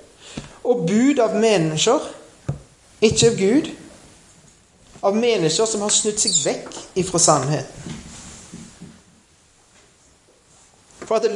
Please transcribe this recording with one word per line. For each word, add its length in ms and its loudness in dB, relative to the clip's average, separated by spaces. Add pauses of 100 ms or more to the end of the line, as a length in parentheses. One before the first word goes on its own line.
(640)
Og 240 0
bud 360 2
av 160 0
mennesker, 680 2 (960)
ikke 280 4
av 80 -2
Gud, 280 2 (1400)
av 140 2
mennesker 500 2
som 140 -4
har 100 0
snudd 260 -2
seg 260 2
vekk 340 -6 (200)
ifra 220 0
sannheten. 800 0 (3000)
For 140 0
at 160 0